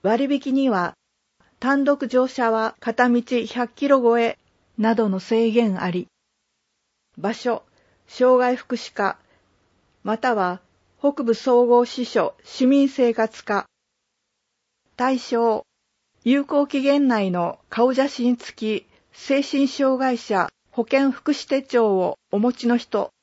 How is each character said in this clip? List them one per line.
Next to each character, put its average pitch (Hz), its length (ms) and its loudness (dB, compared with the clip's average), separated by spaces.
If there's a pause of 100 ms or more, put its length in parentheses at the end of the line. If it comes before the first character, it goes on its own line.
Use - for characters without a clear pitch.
割 233 260 0 (160)
引 262 100 -2
に 269 160 0
は、 180 240 -2 (640)
単 277 240 0
独 285 240 0
乗 254 180 2
車 240 240 -2
は 220 300 -2
片 247 280 0
道 240 140 2 (240)
百 240 280 -8
キ 285 140 -4
ロ 269 120 4
超 233 180 2
え 233 200 -2 (400)
な 220 160 2
ど 220 140 0
の 190 120 -2
制 226 300 0
限 214 320 0
あ 185 80 -4
り。 175 180 -6 (1080)
場 196 160 -4
所、 - 280 -4 (460)
障 254 300 4
害 247 180 2
福 247 200 -8
祉 - 160 -12
課、 196 260 -4 (840)
ま 214 160 -4
た 247 160 -2
は 185 260 -2 (380)
北 285 240 -2
部 226 120 0
総 247 320 2
合 240 180 4
支 247 220 -8
所 - 360 -2
市 - 240 -2
民 277 220 4
生 240 260 0
活 220 300 -4
課。 202 220 -4 (1300)
対 254 220 0
象、 233 460 -2 (600)
有 277 200 2
効 285 220 0
期 285 140 -4
限 285 260 2
内 208 240 0
の 175 280 -4 (100)
顔 247 260 2
写 262 140 2
真 240 280 0
付 - 480 -6
き - 20 -20 (260)
精 277 300 -2
神 277 260 0
障 269 300 0
害 254 200 -2
者 190 300 -2 (220)
保 233 140 -4
健 269 280 2
福 - 200 -4
祉 - 160 -6
手 269 140 -2
帳 220 340 0
を 180 220 -2 (120)
お 202 80 -2
持 247 140 0
ち 240 160 -8
の 240 80 2
人。 - 340 -4 (120)